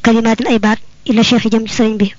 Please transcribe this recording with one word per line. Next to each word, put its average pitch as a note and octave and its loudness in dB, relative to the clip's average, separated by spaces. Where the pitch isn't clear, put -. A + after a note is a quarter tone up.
kalimaatin A3+ 2
ay A3+ 0
baat, G#3+ 0
ila A3 2
cheikh - 0
jëm A3+ -2
ci G#3 -10
sëriñ A3 0
bi. G3+ -4